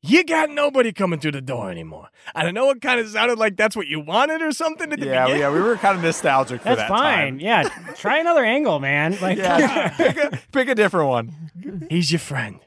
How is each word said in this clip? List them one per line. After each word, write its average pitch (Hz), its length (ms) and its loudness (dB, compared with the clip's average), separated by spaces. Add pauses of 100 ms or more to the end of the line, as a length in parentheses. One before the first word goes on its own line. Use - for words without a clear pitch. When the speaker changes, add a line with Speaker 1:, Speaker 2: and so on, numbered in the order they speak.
Speaker 1:
you 277 220 4
got 311 260 0
nobody 277 440 0
coming 175 260 -2
through 151 140 -2
the 135 80 -8
door 123 280 -8
anymore. 82 380 -14 (260)
And 160 140 -2
I 175 40 -2
know 247 200 2
it 247 100 -4
kinda 247 260 0
sounded 220 300 0
like 214 200 0
that's 208 180 0
what 180 120 -6
you 151 120 -4
wanted 254 420 0
or 311 120 -2
something 320 400 -4
at - 60 -6
the 277 80 -6
Speaker 2:
Yeah, 131 180 2
Speaker 1:
beginning. 143 160 2
Speaker 2:
yeah, 143 100 2
we 165 100 2
were 226 160 2
kinda 190 240 0
nostalgic 135 600 0
for 208 80 -4
Speaker 3:
That's 233 120 2
Speaker 2:
that 107 80 -2
Speaker 3:
fine. 240 280 2 (160)
Speaker 2:
time. 135 60 -12
Speaker 3:
Yeah, 190 240 2 (340)
try 247 220 0
another 330 260 2
angle, 226 340 2
man. 147 420 0
Like, 185 160 0
Speaker 2:
Yeah, 185 520 2
<laughs> - 80 -8
pick 302 200 2
a, 285 220 -2 (140)
pick 262 160 2
a 254 60 2
different 190 340 2
one. 165 800 -6
Speaker 1:
He's 160 240 0
your 170 60 0
friend 123 480 -8